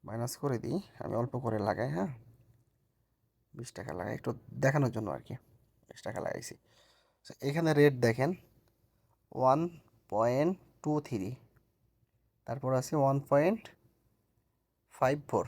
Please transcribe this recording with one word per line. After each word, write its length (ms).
মাইনাস 320
করে 220
দিই, 220
আমি 160
অল্প 220
করে 200
লাগাই, 300
হ্যাঁ, 300
বিশ 180
টাকা 200
লাগাই, 220
একটু 180
দেখানোর 300
জন্য 200
আর 100
কি, 140
বিশ 140
টাকা 180
লাগাইছি। 340
So 140
এখানে 320
রেট 220
দেখেন 400
ওয়ান 360
পয়েন্ট 480
টু 180
থ্রি, 340
তারপর 280
আছে 220
ওয়ান 240
পয়েন্ট 480
ফাইভ 360
ফোর। 200